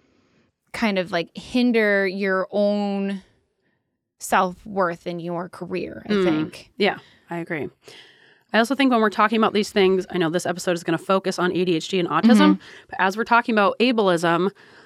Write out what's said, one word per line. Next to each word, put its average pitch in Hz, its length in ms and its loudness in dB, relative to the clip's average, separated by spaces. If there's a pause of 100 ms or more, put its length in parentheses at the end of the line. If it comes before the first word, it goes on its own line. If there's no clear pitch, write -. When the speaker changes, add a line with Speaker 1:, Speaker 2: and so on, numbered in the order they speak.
(720)
Speaker 1:
kind 202 280 -2
of, 175 100 -6
like, 170 260 -6
hinder 220 720 0
your 190 460 -2
own 202 720 -2 (960)
self-worth 185 880 -2
in 175 120 -8
your 175 300 -8
career, - 600 -10
I 208 40 -2
Speaker 2:
Mm. 196 120 0
Speaker 1:
think. 156 520 -4
Speaker 2:
Yeah, 196 220 -2 (320)
I 170 80 -8
agree. 165 300 -8 (840)
I 208 60 2
also 233 160 2
think 269 160 2
when 233 100 2
we're 208 100 2
talking 214 280 2
about 220 160 2
these 208 160 0
things, 190 400 2
I 180 80 -4
know 170 100 0
this 175 180 -2
episode 180 260 -4
is 170 120 -4
gonna 165 140 -2
focus 190 400 -2
on 180 140 0
A 180 120 0
D 175 120 0
H 160 120 -6
D 190 100 -2
and 175 100 -2
autism, 220 280 4
Speaker 1:
Mm-hmm. 196 240 6 (300)
Speaker 2:
but - 100 -6
as 190 160 0
we're 220 80 -4
talking 233 300 2
about 202 260 2
ableism, 185 680 2 (360)